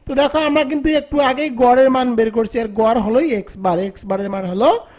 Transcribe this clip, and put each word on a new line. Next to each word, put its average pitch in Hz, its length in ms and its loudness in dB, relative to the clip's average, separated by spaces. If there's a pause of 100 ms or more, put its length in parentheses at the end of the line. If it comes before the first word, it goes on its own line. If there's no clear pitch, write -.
তো 269 100 -8
দেখো, 277 220 0
আমরা 302 260 2
কিন্তু 294 260 -2
একটু 294 300 0
আগেই 277 300 0
গড়ের 247 400 4
মান 254 260 0
বের 226 160 0
করছি, 226 280 -2
আর 226 80 -4
গড় 220 320 0
হলোই 240 340 0
এক্স 196 240 -8
বার। 185 220 0
এক্স 190 260 -8
বারের 196 240 -4
মান 196 160 -6
হলো 240 400 0 (140)